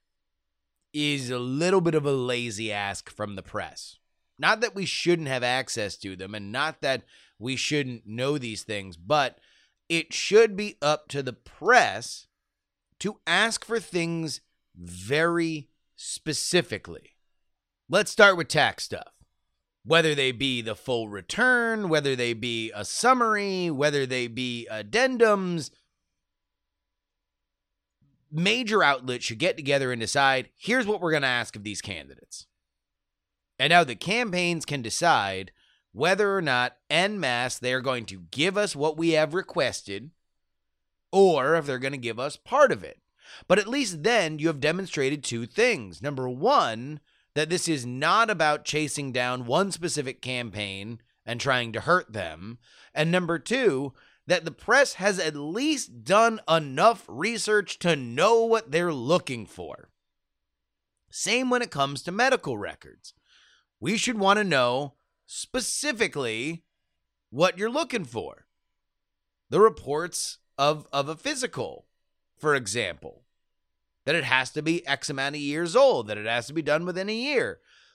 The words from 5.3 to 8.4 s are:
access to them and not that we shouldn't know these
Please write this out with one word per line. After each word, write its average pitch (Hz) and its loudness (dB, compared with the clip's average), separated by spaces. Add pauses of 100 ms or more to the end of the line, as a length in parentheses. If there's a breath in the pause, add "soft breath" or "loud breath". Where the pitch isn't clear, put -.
access 123 -2
to 95 -12
them 95 -10
and 101 -10
not 147 -4
that 135 -2 (340 soft breath)
we 127 -6
shouldn't 127 -4
know 131 -2
these 117 -8